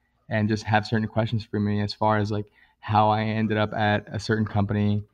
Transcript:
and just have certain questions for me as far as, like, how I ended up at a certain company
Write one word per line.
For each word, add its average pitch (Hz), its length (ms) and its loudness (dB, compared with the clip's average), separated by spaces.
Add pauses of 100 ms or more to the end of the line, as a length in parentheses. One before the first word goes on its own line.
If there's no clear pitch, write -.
(280)
and 107 200 0
just 107 140 0
have 107 240 0
certain 110 220 -2
questions 110 360 -4
for - 140 -6
me 104 220 0
as 104 120 -4
far 107 260 0
as, 104 120 0
like, 104 160 -4 (340)
how 107 280 2
I 107 140 2
ended 110 340 0
up 107 180 0
at 104 340 0
a 98 120 -6
certain 110 240 0
company 104 580 0 (120)